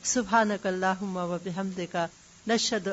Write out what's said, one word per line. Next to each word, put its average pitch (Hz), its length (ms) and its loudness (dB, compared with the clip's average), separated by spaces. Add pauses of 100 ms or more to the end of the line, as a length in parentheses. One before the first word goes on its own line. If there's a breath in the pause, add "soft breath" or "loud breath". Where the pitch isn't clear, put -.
سبحانک 214 600 2
اللہم 185 500 0
و 175 280 -2
بحمدک، 185 520 -4 (500)
نشہد 214 460 2